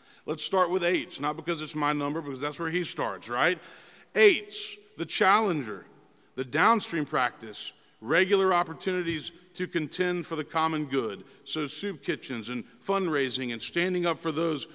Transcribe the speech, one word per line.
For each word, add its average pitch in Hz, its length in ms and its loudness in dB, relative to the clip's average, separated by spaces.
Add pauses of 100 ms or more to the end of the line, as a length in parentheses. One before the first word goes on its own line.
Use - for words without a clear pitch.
(260)
Let's 156 180 -4
start 185 260 2
with 175 140 0
eights, 160 360 0
not 151 160 -2
because 160 260 -4
it's 151 140 -8
my 147 160 2
number, 147 280 -2
because 139 200 -8
that's 147 180 -6
where 165 100 -4
he 175 160 0
starts, 107 440 -4
right? 147 300 2 (560)
Eights, 196 600 4 (220)
the 160 80 -4
challenger, 180 800 2 (480)
the 131 100 -2
downstream 165 640 2
practice, 120 680 -4 (300)
regular 190 500 4
opportunities 170 800 -2 (240)
to 185 120 -4
contend 180 600 -2
for 165 100 -8
the 151 80 -4
common 160 420 0
good. 113 380 -2 (200)
So 156 220 -4
soup 190 360 -6
kitchens 120 480 -6
and 123 140 -6 (200)
fundraising 143 680 0
and 113 100 -8
standing 180 420 0
up 170 140 0
for 165 140 -2
those 160 420 -2